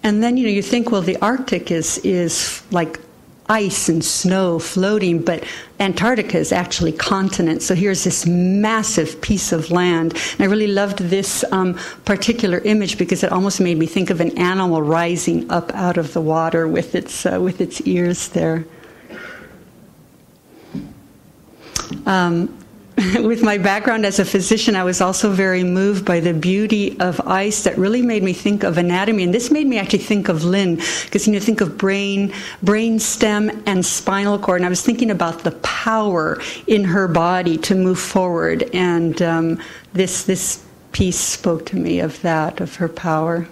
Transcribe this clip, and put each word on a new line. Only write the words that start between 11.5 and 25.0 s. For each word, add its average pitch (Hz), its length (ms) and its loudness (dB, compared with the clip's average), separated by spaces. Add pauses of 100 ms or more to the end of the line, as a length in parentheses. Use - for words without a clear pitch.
um, 185 220 0 (320)
particular 202 540 0
image 208 400 0
because 180 240 0
it 190 80 0
almost 190 280 0
made 175 200 2
me 160 80 2
think 185 240 -2
of 170 100 0
an 170 160 0
animal 180 460 2
rising 165 680 0
up 170 240 -2
out 180 240 0
of 160 160 -2
the 170 80 0
water 160 460 0
with 165 260 -2
its, - 320 -6
uh, 185 160 0
with 185 180 -2
its 175 220 -4
ears 175 460 0
there. 165 380 -2 (3500)
Um, 180 500 0 (440)
<laughs> 196 220 2
with 226 200 2
my 208 160 4
background 208 480 2
as 196 140 0
a 196 60 2
physician, 202 500 2
I 185 80 0
was 180 160 0
also 190 320 2